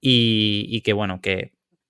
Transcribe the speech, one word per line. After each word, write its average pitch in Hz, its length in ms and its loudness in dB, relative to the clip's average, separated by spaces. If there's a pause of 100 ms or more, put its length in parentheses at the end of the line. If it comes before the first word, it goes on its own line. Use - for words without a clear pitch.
y, 110 680 2
y 113 100 -6
que, 110 140 2
bueno, 98 260 -4
que 98 320 -4 (380)